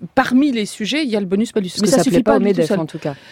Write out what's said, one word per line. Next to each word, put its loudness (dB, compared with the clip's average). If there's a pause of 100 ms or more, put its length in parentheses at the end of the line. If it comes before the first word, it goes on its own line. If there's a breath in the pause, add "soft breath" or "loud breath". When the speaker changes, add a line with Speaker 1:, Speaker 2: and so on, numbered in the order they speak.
(140)
Speaker 1:
Parmi 2
les -2
sujets, -4
il -4
y -2
a 0
le -4
bonus -2
malus. -2
Speaker 2:
Parce -8
Speaker 1:
Mais 2
Speaker 2:
que 4
Speaker 1:
ça 4
Speaker 2:
ça 4
Speaker 1:
suffit 2
Speaker 2:
plaît 2
pas 0
Speaker 1:
pas 4
Speaker 2:
au 2
Speaker 1:
à 0
lui 4
tout 0
Speaker 2:
medef, 0
Speaker 1:
seul. 0
Speaker 2:
en -4
tout -12
cas. -8 (160 loud breath)